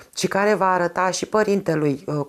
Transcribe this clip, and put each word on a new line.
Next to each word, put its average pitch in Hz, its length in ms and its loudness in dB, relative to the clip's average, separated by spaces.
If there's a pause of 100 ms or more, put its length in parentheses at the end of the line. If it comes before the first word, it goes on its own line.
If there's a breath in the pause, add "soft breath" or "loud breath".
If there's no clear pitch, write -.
(160 loud breath)
și - 120 -2
care 208 260 2
va 185 180 2
arăta 180 380 0
și - 160 -4
părintelui, 170 800 0
uh, 147 220 -4